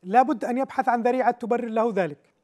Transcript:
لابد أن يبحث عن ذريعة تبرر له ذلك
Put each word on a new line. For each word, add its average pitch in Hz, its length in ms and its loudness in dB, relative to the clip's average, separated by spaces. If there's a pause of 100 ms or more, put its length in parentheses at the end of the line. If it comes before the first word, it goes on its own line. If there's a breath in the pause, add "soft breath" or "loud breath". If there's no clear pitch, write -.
لابد 240 420 2
أن 247 140 -2
يبحث 262 300 -2
عن 233 140 0
ذريعة 247 280 2
تبرر 240 380 -2
له 226 260 0
ذلك 170 500 -4